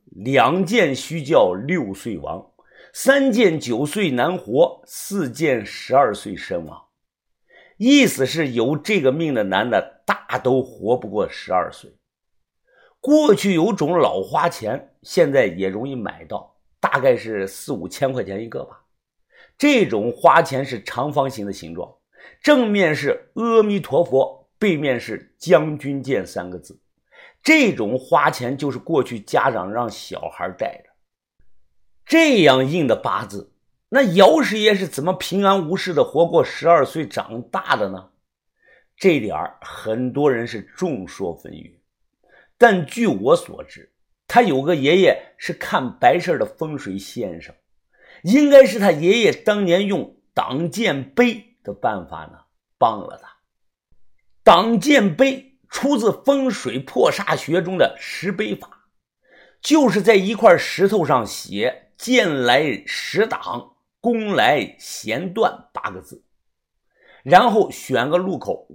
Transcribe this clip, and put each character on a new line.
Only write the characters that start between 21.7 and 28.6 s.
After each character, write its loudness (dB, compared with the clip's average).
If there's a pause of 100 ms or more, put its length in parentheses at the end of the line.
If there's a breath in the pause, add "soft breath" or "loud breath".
状， -14 (460 loud breath)
正 2
面 2
是 -4
阿 2
弥 0
陀 0
佛， -2
背 0
面 -2
是 -12
将 2
军 -8
剑 -4
三 -12
个 -14
字。 -20 (600 soft breath)
这 4
种 -4
花 2
钱 -6
就 -6